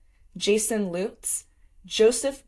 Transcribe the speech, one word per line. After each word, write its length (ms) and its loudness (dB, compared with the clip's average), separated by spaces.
Jason 540 0
Lutz, 540 -6
Joseph 600 2